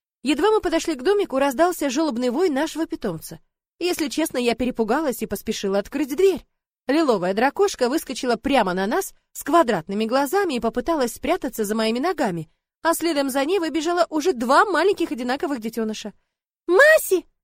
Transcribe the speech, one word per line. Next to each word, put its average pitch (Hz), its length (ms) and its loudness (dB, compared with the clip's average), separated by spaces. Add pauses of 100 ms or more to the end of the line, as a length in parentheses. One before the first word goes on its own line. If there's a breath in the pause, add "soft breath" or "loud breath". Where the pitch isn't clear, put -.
(240)
Едва 302 280 2
мы 427 100 4
подошли 320 340 -2
к 254 60 -10
домику, 359 380 0
раздался 285 500 2
жалобный 247 400 0
вой 330 200 2
нашего 302 360 -2
питомца. 170 540 -8 (400)
Если 330 280 -2
честно, 294 300 -2
я 233 180 0
перепугалась 247 680 -2
и 220 40 -6
поспешила 196 540 -4
открыть 277 360 -4
дверь. 370 300 2 (420)
Лиловая 233 460 2
дракошка 277 560 2
выскочила 262 460 -2
прямо 226 380 2
на 190 120 0
нас 330 280 -2 (200)
с - 100 -14
квадратными 262 640 2
глазами 285 480 0
и 240 60 0
попыталась 247 560 -2
спрятаться 269 500 -4
за 202 80 -2
моими 226 240 0
ногами, 254 520 -2 (340)
а 330 100 2
следом 285 380 0
за 269 120 0
ней 359 140 0
выбежало 330 520 0
уже 311 240 0
два 262 320 4
маленьких 349 460 0
одинаковых 262 480 -4
детеныша. 220 540 -8 (540)
"Маси! 480 580 2 (180)